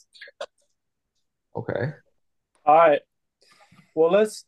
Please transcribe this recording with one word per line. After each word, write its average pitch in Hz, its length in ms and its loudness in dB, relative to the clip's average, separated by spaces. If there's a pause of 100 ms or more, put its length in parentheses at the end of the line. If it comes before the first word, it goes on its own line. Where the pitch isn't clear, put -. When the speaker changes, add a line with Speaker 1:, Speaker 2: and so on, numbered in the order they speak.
(1500)
Speaker 1:
Okay. - 380 -8 (720)
Speaker 2:
All 147 120 4
right. 160 240 2 (960)
Well, 160 160 0
let's, 214 380 -2